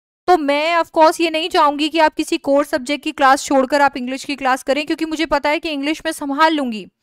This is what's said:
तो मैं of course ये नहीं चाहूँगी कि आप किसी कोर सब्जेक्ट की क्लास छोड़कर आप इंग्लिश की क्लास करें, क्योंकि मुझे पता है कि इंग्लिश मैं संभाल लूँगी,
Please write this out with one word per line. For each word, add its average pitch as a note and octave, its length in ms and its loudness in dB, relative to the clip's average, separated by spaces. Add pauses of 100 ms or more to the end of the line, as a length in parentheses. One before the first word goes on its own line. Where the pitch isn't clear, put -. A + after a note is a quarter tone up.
(280)
तो F4+ 100 6
मैं D4+ 400 0
of E4 120 -2
course E4 320 4
ये E4 80 0
नहीं D#4+ 200 -4
चाहूँगी D4+ 400 2
कि D#4+ 100 -2
आप D#4 140 4
किसी D#4+ 240 -4
कोर C#4+ 280 0
सब्जेक्ट C#4+ 380 -6
की D#4 80 -6
क्लास C#4 320 4
छोड़कर C#4 380 2
आप C#4 160 2
इंग्लिश B3+ 280 -8
की D4 100 -6
क्लास C4 280 -2
करें, C#4 220 -2
क्योंकि D#4+ 200 -4
मुझे D#4 200 -4
पता D4 240 0
है D#4 100 0
कि E4 100 -8
इंग्लिश D4 360 -4
मैं D#4+ 60 -6
संभाल D4+ 420 0
लूँगी, A#3 340 -6 (160)